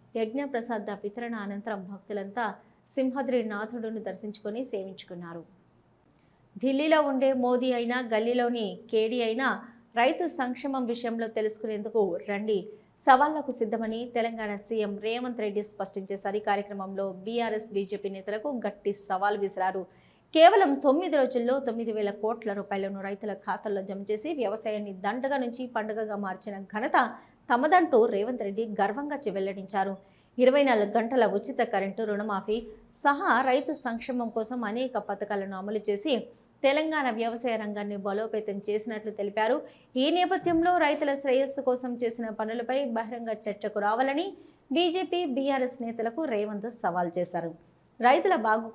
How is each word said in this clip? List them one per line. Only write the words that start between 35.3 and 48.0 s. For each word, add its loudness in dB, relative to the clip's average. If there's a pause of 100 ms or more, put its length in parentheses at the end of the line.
అమలు -4
చేసి 0 (520)
తెలంగాణ 2 (100)
వ్యవసాయ -2
రంగాన్ని -6
బలోపేతం -2 (100)
చేసినట్లు -4
తెలిపారు. 2 (460)
ఈ 4 (120)
నేపథ్యంలో 4 (140)
రైతుల 2 (100)
శ్రేయస్సు 2
కోసం -2 (120)
చేసిన -4 (100)
పనులపై -2 (200)
బహిరంగ -6 (120)
చర్చకు -4
రావాలని 2 (500)
బీజేపీ, 2 (140)
బీఆర్ఎస్ 0
నేతలకు -4 (100)
రేవంత్ -2 (140)
సవాల్ 0
చేశారు. -4 (480)
రైతుల 6 (100)